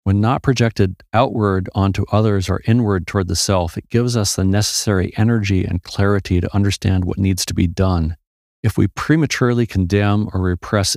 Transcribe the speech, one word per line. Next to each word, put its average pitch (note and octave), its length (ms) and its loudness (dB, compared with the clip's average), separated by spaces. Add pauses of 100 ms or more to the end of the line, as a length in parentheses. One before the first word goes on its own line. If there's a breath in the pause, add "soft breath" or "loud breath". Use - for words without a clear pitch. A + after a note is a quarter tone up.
When G2 180 2
not B2 200 0
projected A2 600 0 (100)
outward G#2 640 2
onto G2 360 0
others G#2 380 2
or - 160 -2
inward G#2 420 2
toward F#2+ 200 -2
the F#2 80 -2
self, F2+ 420 -2
it - 120 -14
gives A#2+ 260 0
us G#2 200 0
the F#2+ 100 0
necessary G2 720 0
energy G#2 480 2
and - 180 -4
clarity G2 560 0
to - 160 -4
understand G2 480 0
what - 140 -4
needs F#2+ 280 0
to - 80 -6
be F2+ 140 2
done. E2+ 480 0 (480)
If - 140 0
we G2+ 100 2
prematurely B2 800 0
condemn G2+ 680 0
or F#2+ 80 -2
repress F#2 560 -2